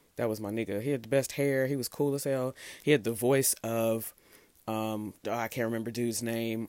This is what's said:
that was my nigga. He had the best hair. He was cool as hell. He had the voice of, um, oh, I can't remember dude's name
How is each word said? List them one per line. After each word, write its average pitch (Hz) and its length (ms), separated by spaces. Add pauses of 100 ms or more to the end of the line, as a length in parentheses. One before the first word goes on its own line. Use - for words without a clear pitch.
(160)
that 117 120
was 107 120
my 104 100
nigga. 104 320
He 139 80
had 131 120
the 110 60
best 135 240
hair. 135 360
He 143 80
was 123 120
cool 143 260
as 139 100
hell. 131 300 (280)
He 143 80
had 135 140
the 113 80
voice 131 500
of, 113 500 (560)
um, 110 460 (120)
oh, 101 60
I 113 160
can't 120 180
remember 113 240
dude's 117 320
name 113 460